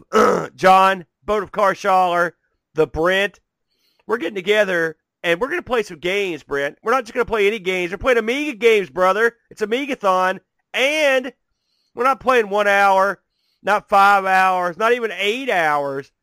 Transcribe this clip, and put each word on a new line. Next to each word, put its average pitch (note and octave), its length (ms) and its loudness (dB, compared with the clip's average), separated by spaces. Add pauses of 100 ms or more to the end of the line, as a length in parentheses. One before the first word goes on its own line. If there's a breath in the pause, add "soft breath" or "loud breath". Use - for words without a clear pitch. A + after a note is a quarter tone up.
(120)
<clears throat> G3 440 0
John, F#3+ 500 4 (180)
Boat G#3 200 -2
of - 80 -16
Carshaller, F#3 800 0 (420)
the D3+ 140 0
Brent, F#3+ 500 -2 (680)
we're A3 100 -4
getting A#3+ 160 -8
together, F#3+ 640 0 (260)
and E3+ 180 0
we're B3+ 100 -4
gonna E4+ 120 -6
play A3+ 220 -4
some D#3+ 160 -18
games, F3+ 420 -4
Brent. C#3 400 -6
We're A3 100 -4
not C4 120 -2
just A#3 100 -18
gonna A#3+ 100 -2
play G3+ 220 -2
any G#3+ 140 -2
games. F3+ 320 -4
We're G3 60 -10
playing A#3+ 200 0
Amiga B3+ 380 -4
games, G#3 340 2
brother. F#3 460 0 (140)
It's - 120 -14
Amigathon, G3+ 800 -2 (340)
and C4+ 580 0 (600)
we're A#3 80 -6
not C4 160 0
playing A#3 300 0
one G3+ 180 0
hour, G3 560 2 (400)
not G3 260 -2
five G3 360 4
hours, F#3 520 0
not A3 160 0
even A#3 200 -4
eight G#3+ 380 -4
hours, D3 600 -2 (120)